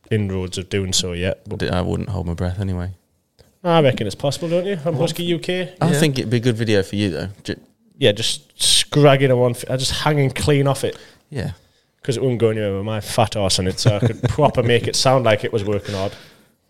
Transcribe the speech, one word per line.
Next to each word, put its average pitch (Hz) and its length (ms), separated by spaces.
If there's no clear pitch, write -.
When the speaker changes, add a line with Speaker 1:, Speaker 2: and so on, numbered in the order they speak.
Speaker 1:
inroads 95 480
of 90 120
doing 95 240
so 90 200
yet. 90 340
But - 160
Speaker 2:
I - 20
d-, - 60
I 90 100
wouldn't 90 280
hold 90 160
my 85 80
breath 90 260
anyway. 92 320
Speaker 1:
I 165 180
reckon 117 260
it's - 80
possible, 143 340
don't 175 160
you? 196 120
From 147 180
Speaker 3:
Well, 139 80
Speaker 1:
Husky 165 200
U 170 160
K. 180 420
Speaker 2:
I 165 100
Speaker 3:
Yeah. 143 80
Speaker 2:
think 147 180
it'd - 140
be 123 60
a - 20
good 113 160
video 107 260
for 98 140
you, 101 140
though. 78 180
Ju- - 160
Speaker 1:
Yeah, 117 160
just - 480
scragging 139 680
a 123 40
one 123 180
fifty, - 160
uh, 131 80
just 131 140
hanging 143 400
clean 143 360
off 139 160
it. 107 120
Speaker 2:
Yeah. 120 220
Speaker 1:
'Cause 120 160
it 101 60
wouldn't 123 160
go 113 100
anywhere 104 280
with 95 80
my 107 160
fat - 340
arse 98 240
on 92 80
it, 92 120
so 107 160
I 101 40
could 113 240
<laughs> - 60
proper 131 340
make 117 240
it - 80
sound 131 300
like 107 180
it 120 100
was 104 100
working 101 300
hard. 98 200